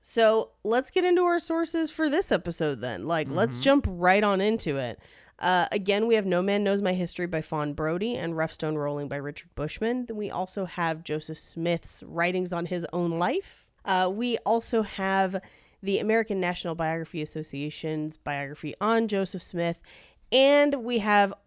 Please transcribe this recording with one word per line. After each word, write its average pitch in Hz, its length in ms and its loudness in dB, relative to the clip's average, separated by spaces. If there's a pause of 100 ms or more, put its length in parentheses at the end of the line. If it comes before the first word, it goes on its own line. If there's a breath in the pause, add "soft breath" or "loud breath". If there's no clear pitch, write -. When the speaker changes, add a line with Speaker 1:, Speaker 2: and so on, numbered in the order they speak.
Speaker 1:
So 220 500 4 (120)
let's 233 260 0
get 349 140 2
into 359 200 4
our 349 160 2
sources 330 520 -2
for 320 180 0
this 320 220 0
episode 165 500 -2
then. 110 240 -6
Like, 156 240 -2
let's 151 260 0
Speaker 2:
Mm-hmm. 120 80 -6
Speaker 1:
jump 277 240 6
right 185 360 4
on 196 180 4
into 208 360 0
it. 123 220 -4 (380 loud breath)
Uh, 180 340 4
again, 202 340 2
we 233 80 4
have 214 140 2
No 180 160 2
Man 202 200 2
Knows 202 200 2
My 185 100 2
History 180 320 -4
by 175 160 -2
Fawn 147 320 -4
Brodie 175 420 -2
and 170 220 -4
Rough 160 160 -2
Stone 156 220 -4
Rolling 143 320 -4
by 139 80 -6
Richard 143 400 -10
Bushman. 233 500 -4
Then 226 100 -10
we 214 140 -6
also 185 360 -4
have 165 380 -4
Joseph 156 360 -6
Smith's - 640 -4
writings 180 500 -2
on 170 140 -4
his 175 260 -4
own 170 240 0
life. 226 480 -4 (180)
Uh, 185 300 2
we 233 320 -2
also 226 380 2
have 190 580 0 (400 loud breath)
the 196 160 0
American 214 420 2
National 175 360 -2
Biography 165 480 -2
Association's 151 960 -6
biography 143 640 -8
on 226 280 2
Joseph 196 340 -2
Smith. 170 380 -4 (520 loud breath)
And 277 520 6
we 240 160 0
have 202 340 4 (140)